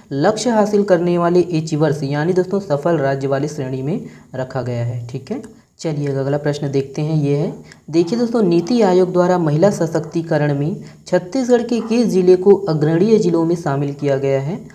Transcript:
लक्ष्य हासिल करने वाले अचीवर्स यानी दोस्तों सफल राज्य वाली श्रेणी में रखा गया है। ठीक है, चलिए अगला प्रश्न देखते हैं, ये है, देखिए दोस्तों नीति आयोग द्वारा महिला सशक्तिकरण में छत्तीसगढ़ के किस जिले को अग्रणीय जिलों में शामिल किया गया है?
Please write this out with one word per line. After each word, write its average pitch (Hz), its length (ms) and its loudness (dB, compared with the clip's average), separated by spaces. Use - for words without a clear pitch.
लक्ष्य 202 360 0
हासिल 208 340 2
करने 175 340 2
वाले 175 260 2
अचीवर्स 156 480 -2
यानी 147 300 -2
दोस्तों 180 280 0
सफल 160 360 0
राज्य 135 300 -2
वाली 135 200 -2
श्रेणी 135 340 -6
में 139 180 -4
रखा - 260 -6
गया 120 240 -4
है। 120 220 -6
ठीक - 240 -10
है, 247 120 -8
चलिए 147 300 -4
अगला 139 280 -2
प्रश्न 143 340 -4
देखते 139 300 -4
हैं, 156 160 -2
ये 143 180 0
है, 151 160 -2
देखिए 170 300 0
दोस्तों 233 240 0
नीति 170 380 2
आयोग 185 320 4
द्वारा 180 260 4
महिला 160 320 4
सशक्तिकरण 160 840 -2
में 151 280 -4
छत्तीसगढ़ 233 560 0
के 233 180 -2
किस 226 260 2
जिले 185 300 6
को 196 160 6
अग्रणीय 165 500 4
जिलों 165 280 2
में 170 120 0
शामिल 143 360 -2
किया 143 240 0
गया 135 240 0
है? 151 180 -6